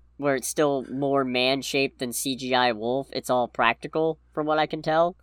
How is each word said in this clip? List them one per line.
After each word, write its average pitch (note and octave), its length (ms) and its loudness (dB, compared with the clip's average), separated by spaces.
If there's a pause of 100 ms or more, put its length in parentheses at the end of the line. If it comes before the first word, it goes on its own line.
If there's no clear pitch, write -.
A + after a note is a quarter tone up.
(180)
where C#3 180 0
it's B2 120 -4
still C#3+ 420 2
more C#3 340 0
man-shaped C3 760 0
than B2 120 -6
C C3 240 -4
G B2+ 200 -4
I B2 160 4
wolf. A#2 420 -2
It's - 160 -6
all B2 180 2
practical, D#3 720 0 (140)
from D3+ 140 -4
what D#3 120 0
I D3+ 60 2
can D#3 160 -6
tell. E3 420 0